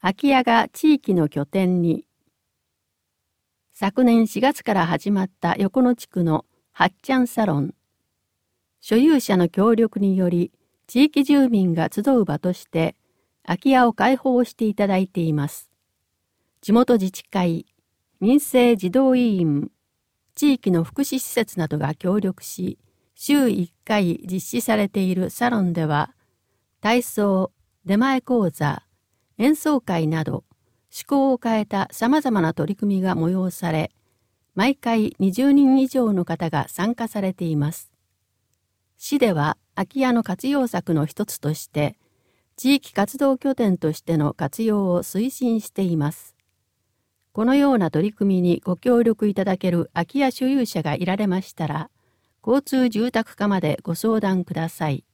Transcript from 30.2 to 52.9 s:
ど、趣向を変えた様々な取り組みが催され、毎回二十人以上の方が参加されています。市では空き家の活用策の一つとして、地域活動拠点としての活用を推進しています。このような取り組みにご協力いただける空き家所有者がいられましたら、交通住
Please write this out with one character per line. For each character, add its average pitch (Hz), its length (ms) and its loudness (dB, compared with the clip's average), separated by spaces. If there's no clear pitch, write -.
ど、 143 200 -6
趣 - 160 -18
向 269 260 2
を 254 100 -2
変 226 180 0
え 208 60 -4
た 196 260 -4
様 269 280 0
々 233 200 0
な 160 140 0
取 160 200 -4
り - 20 -10
組 202 200 -2
み 185 60 -2
が 185 140 -2
催 180 340 -2
さ 170 220 -6
れ、 156 200 -4
毎 247 220 0
回 226 420 -2
二 190 140 0
十 269 200 2
人 269 260 6
以 262 80 2
上 240 260 0
の 180 120 0
方 165 240 -4
が 151 200 -2
参 220 260 -4
加 233 140 -8
さ 208 120 -8
れ 190 120 -4
て 185 120 -8
い 160 120 -2
ま 147 160 -2
す。 - 180 -18
市 - 220 -4
で 233 140 2
は 151 260 -2
空 190 120 -4
き 277 140 -6
家 254 120 2
の 233 100 0
活 190 260 -6
用 277 180 0
策 180 280 -4
の 151 100 0
一 - 220 -6
つ - 120 -12
と 147 140 -4
し - 140 -10
て、 - 320 -4
地 277 200 2
域 - 180 -8
活 208 240 -2
動 269 180 2
拠 269 180 -2
点 202 220 0
と 156 160 -2
し - 80 -10
て 165 160 -2
の 147 160 0
活 156 300 -6
用 202 300 0
を 175 100 0
推 214 260 -4
進 233 320 -2
し - 80 -16
て - 140 -6
い 170 160 0
ま 147 140 -2
す。 - 220 -20
こ 214 120 -2
の 254 100 4
よ 285 180 4
う 240 60 2
な 170 120 0
取 165 180 0
り 214 60 -8
組 196 220 0
み 180 40 0
に 175 240 0
ご 180 120 -2
協 240 260 2
力 220 260 0
い 196 60 -2
た 196 100 -2
だ 190 140 -2
け 185 120 -2
る 175 220 -2
空 170 140 -2
き - 140 -6
家 262 100 2
所 254 160 -4
有 262 180 0
者 165 180 -6
が 147 120 -2
い 175 100 -6
ら 185 120 -2
れ 208 100 -2
ま 185 160 -2
し - 100 -16
た 160 140 -6
ら、 147 240 -8
交 269 200 0
通 254 260 0
住 220 220 -2